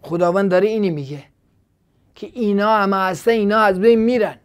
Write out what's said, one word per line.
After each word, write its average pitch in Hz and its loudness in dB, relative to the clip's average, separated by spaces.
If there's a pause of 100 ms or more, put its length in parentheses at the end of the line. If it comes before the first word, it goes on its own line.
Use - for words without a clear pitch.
خداوند 175 0
داره 185 2
اینی 214 0
میگه 143 -8 (920)
که - -14
اینا 208 0
همه 196 0
هستن، 190 -2
اینا 214 0
از 196 2
بین 226 4
میرن 220 -2